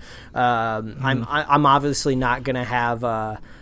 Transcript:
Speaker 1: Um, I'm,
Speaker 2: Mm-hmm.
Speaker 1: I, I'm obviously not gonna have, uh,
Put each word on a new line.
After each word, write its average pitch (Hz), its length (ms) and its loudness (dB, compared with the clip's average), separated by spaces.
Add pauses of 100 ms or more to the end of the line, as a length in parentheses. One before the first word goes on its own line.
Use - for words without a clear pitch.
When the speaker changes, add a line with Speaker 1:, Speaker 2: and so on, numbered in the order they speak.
(360)
Speaker 1:
Um, 113 640 0
I'm, 127 220 0
Speaker 2:
Mm-hmm. - 80 -
Speaker 1:
I, 147 220 0
I'm 147 140 4
obviously 139 480 4
not 127 280 0
gonna 127 220 -2
have, 120 380 -2
uh, 110 340 -4 (240)